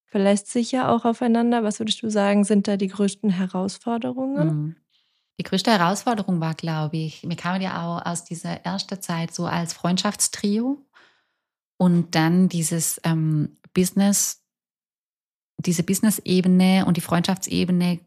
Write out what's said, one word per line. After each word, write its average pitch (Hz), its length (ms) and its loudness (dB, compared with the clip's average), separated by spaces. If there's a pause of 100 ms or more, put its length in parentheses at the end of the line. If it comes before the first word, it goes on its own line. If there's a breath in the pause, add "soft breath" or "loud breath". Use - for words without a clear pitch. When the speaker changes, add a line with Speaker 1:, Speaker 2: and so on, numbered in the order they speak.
Speaker 1:
verlässt 202 460 0
sich 240 220 -2
ja 254 220 0
auch 226 100 0
aufeinander. 233 600 2
Was 208 160 -2
würdest 220 220 -4
du 226 80 -4
sagen, 202 340 4
sind 202 240 2
da 202 80 0
die 190 120 -2
größten 202 420 0
Herausforderungen? 233 1160 -2
Speaker 2:
Mhm. 156 280 -4 (640)
Die 170 60 -6
größte 190 260 -2
Herausforderung 196 720 0
war, 160 140 -2
glaube 156 440 -4
ich, 160 300 -8
wir 170 80 -6
kamen 185 260 -4
ja 180 200 -6
auch 170 240 -6
aus 170 180 -6
dieser 170 400 -10
ersten 190 360 -6
Zeit 165 340 -4
so 175 120 -4
als 170 260 -4
Freundschaftstrio 208 1120 -2 (960 soft breath)
und 175 360 2
dann 175 340 4
dieses, 165 560 -2
ähm, 156 520 0 (160)
Business, 196 720 2 (1160)
diese 175 240 -2
Business-Ebene 185 1040 4
und 175 100 2
die 175 60 -2
Freundschaftsebene, 175 1040 0